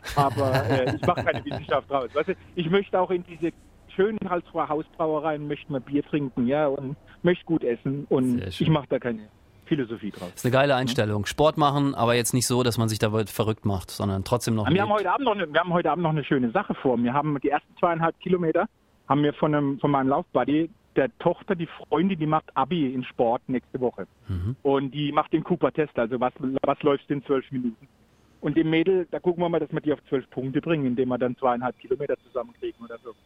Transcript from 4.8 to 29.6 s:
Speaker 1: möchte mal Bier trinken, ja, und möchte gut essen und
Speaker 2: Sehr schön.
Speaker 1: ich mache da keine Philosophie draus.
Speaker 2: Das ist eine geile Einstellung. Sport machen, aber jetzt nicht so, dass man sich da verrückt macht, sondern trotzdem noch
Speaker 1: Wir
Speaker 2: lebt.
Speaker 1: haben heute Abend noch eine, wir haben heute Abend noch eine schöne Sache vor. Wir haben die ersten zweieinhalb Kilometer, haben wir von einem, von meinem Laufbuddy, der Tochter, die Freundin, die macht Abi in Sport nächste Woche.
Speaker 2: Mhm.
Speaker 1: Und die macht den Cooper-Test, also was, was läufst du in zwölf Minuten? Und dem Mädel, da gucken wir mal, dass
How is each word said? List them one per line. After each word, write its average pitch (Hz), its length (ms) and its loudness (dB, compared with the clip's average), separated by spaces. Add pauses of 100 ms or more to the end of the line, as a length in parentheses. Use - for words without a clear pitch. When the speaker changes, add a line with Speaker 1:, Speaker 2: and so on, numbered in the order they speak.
Speaker 1:
möchte 147 240 -8
mal 131 100 -2
Bier 143 220 -2
trinken, 135 440 -2
ja, 147 200 2
und 135 280 -4 (280)
möchte 175 220 2
gut 160 180 0
essen 135 460 -4
und 127 300 2
Speaker 2:
Sehr 95 120 -6
schön. - 160 0
Speaker 1:
ich 160 40 4
mache 147 180 2
da 131 100 0
keine 110 280 -6 (380)
Philosophie 110 460 -2
draus. 90 180 -10
Speaker 2:
Das - 80 -18
ist - 80 -10
eine 120 80 2
geile 135 220 4
Einstellung. 107 500 0
Sport 156 320 2
machen, 143 360 2
aber 117 220 2
jetzt 120 180 0
nicht 127 140 2
so, 123 160 2
dass 120 140 2
man 113 120 2
sich 104 100 -2
da 107 120 2 (140)
verrückt 110 400 -2
macht, 98 260 -2
sondern 95 320 -2
trotzdem 117 320 0
noch 107 100 0
Speaker 1:
Wir 131 60 2
Speaker 2:
lebt. 190 120 4
Speaker 1:
haben 208 100 0
heute 196 180 0
Abend 254 140 -2
noch 214 100 2
eine, 170 160 -4
wir 156 80 4
haben 175 140 0
heute 170 180 2
Abend 175 120 0
noch 156 80 2
eine 151 120 0
schöne 127 280 2
Sache 202 240 -2
vor. 127 220 2
Wir 120 160 0
haben 147 280 0
die 143 80 0
ersten - 300 -4
zweieinhalb 165 400 0
Kilometer, 175 480 0 (420)
haben 143 140 4
wir 147 100 2
von 151 200 0
einem, 143 260 0
von 147 120 2
meinem 135 180 2
Laufbuddy, 147 600 0 (260)
der 135 140 2 (100)
Tochter, - 360 0
die 165 120 -6
Freundin, 175 520 -2
die 156 80 0
macht 156 180 2 (100)
Abi 135 380 0
in 127 100 -4
Sport 123 440 0
nächste 127 340 -4
Woche. 110 260 -4 (200)
Speaker 2:
Mhm. 95 340 -4
Speaker 1:
Und 139 300 2
die 147 200 -4
macht 151 220 0
den 156 100 0
Cooper-Test, 151 540 0
also 120 220 0
was, 127 140 0 (300)
was - 200 0
läufst 143 260 2
du 147 60 0
in 139 100 -8
zwölf 135 260 -2
Minuten? 123 360 -4 (520)
Und 151 160 -2
dem 160 140 2
Mädel, 170 400 2
da 151 100 -6
gucken 175 240 0
wir 170 60 0
mal, 170 100 0
dass 156 120 -4